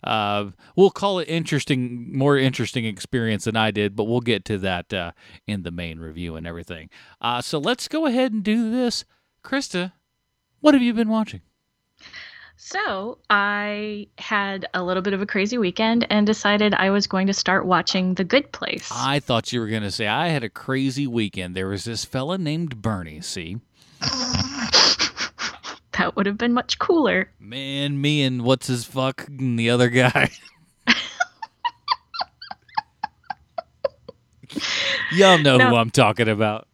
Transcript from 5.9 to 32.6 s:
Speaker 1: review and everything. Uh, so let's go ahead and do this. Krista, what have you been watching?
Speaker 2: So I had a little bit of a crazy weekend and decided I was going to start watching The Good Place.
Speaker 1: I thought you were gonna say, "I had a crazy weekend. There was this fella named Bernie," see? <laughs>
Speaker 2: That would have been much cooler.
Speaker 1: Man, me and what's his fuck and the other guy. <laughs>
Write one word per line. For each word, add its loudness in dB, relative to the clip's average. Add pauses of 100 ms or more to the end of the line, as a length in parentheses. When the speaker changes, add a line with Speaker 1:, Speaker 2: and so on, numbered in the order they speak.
Speaker 1:
review -10
and -10
everything. -14 (320)
Uh, -4
so -6
let's -4
go -2
ahead 0
and -4
do 0
this. -2 (400)
Krista, -4 (680)
what 6
have 4
you 0
been 0
watching? -2 (1200)
Speaker 2:
So -6 (120)
I -2 (100)
had -2
a -2
little 0
bit -2
of -2
a -4
crazy -2
weekend 0
and 4
decided 2
I 4
was 2
going 0
to 0
start 2
watching 2
The 0
Good 0
Place. -8
Speaker 1:
I 0
thought 0
you 0
were -2
gonna -2
say, -2
"I 2
had 0
a -6
crazy -2
weekend. -2
There -2
was -4
this -6
fella -4
named -4
Bernie," -4
see? -10 (420)
<laughs> -2 (1200)
Speaker 2:
That 0
would 2
have -2
been 0
much -2
cooler. 2 (100)
Speaker 1:
Man, -4
me 2
and 0
what's 2
his 0
fuck -4
and -2
the 2
other 6
guy. 4 (560)
<laughs> 4 (4000)